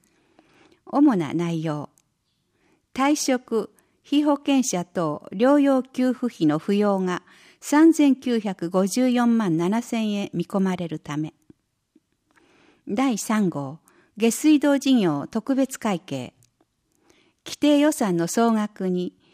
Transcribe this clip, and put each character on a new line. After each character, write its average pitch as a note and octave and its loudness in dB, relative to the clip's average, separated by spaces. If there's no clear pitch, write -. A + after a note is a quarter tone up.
主 C#4+ 2
な D#3 -2
内 E3+ -4
容。 D3 -6
退 C#4 0
職、 B3 -4
被 D4 0
保 C#4+ 2
険 C#4 0
者 F3 -4
等 D#3+ -6
療 C4 4
養 C#4 2
給 B3+ -2
付 A#3+ -4
費 - -2
の D3+ 2
扶 G3+ -2
養 G3+ 2
が F#3 -4
三 D#4 6
千 C#4+ 4
九 A#3+ -2
百 F#3 -6
五 F#3+ 2
十 B3+ 0
四 A#3+ 2
万 F#3+ 0
七 F#3 0
千 A3 -4
円 G3+ -4
見 F3 -4
込 - -4
ま F#3+ 0
れ F3 -8
る D#3 -8
た D3 -10
め。 D3+ -6
第 A#3 -2
三 G#3+ -2
号、 C#3+ -8
下 A3+ 0
水 D4+ 2
道 C#4+ 2
事 C4+ 0
業 E3+ 0
特 B3 -4
別 C4 -2
会 G3 -4
計。 B2+ -10
規 - -14
定 D4 4
予 G#3+ 2
算 G3 -2
の E3+ -2
総 A#3 0
額 G#3 -4
に、 F3+ -4